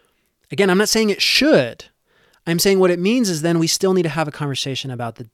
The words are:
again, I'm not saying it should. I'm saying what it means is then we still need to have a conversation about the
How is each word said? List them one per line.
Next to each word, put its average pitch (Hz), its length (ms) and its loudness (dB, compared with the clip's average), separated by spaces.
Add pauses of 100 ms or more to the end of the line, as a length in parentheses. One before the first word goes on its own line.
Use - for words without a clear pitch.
(520)
again, 190 180 2
I'm 185 80 4
not 208 100 2
saying 220 220 0
it 190 100 -6
should. 185 680 2 (600)
I'm 170 140 -2
saying 196 180 2
what 185 140 4
it 175 80 -2
means 220 280 0
is 160 140 -4
then 170 160 2
we 165 80 2
still 190 260 0
need 180 120 2
to 165 40 -2
have 151 200 -4
a 147 40 -10
conversation 139 580 -6
about 117 260 -8
the 123 180 -18